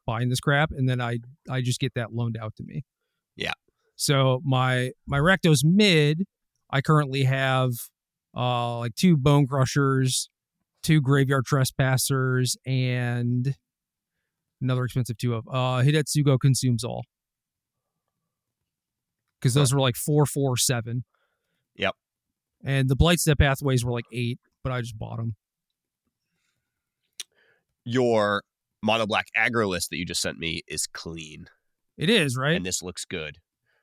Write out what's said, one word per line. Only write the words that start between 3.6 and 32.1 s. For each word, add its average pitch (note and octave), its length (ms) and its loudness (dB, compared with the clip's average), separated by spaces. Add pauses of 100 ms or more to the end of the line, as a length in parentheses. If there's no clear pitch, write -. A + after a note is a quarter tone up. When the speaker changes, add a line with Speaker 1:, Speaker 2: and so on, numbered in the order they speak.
Speaker 1:
So C3+ 480 2
my, B2+ 480 0 (140)
my C#3 140 -2
Rakdos D#3 440 4
mid, E3 600 4 (480)
I C3+ 100 0
currently C#3 420 2
have, C3 480 2 (640)
uh, A#2+ 440 -2
like, A#2 160 -6
two F3+ 200 4
Bone C#3+ 320 4
Crushers, C3 840 0 (540)
two D#3 160 4
Graveyard C3+ 460 2
Trespassers, C3 1200 0
and B2 880 -2 (1080)
another B2+ 220 -2
expensive A#2+ 340 -4
two A#2+ 160 -2
of, A2+ 140 -8
uh, B2+ 340 -2
Hidetsugu C#3+ 600 2
Consumes B2 420 2
All. A#2+ 220 -8 (2250)
'Cause B2 120 0
those C3+ 180 2
Speaker 2:
Huh. C#3 60 0
Speaker 1:
were, C#3 40 2
like, B2+ 140 0
four, D3 300 2
four, C#3 320 -2
seven. A#2+ 460 -2 (720)
Speaker 2:
Yep. F#2+ 200 -2 (680)
Speaker 1:
And C3+ 260 0
the C3+ 60 4
Blightstep D#3 440 4
Pathways C3+ 460 2
were, B2 60 -2
like, A#2+ 200 -4
eight, A#2+ 280 -4 (220)
but C3 120 -6
I B2 80 -4
just A#2 160 -10
bought A2+ 220 -10
'em. A2+ 160 -6 (2500)
Speaker 2:
Your A2+ 580 0 (380)
mono A2 240 0
black G2+ 220 -2 (100)
aggro A2+ 300 0
list F2 220 -4
that D2+ 80 -8
you F2 80 -6
just E2+ 160 -6
sent - 180 -6
me E2 280 -6
is D2+ 200 -8
clean. D#2+ 600 -16 (480)
Speaker 1:
It D#3+ 120 -2
is, D3 280 2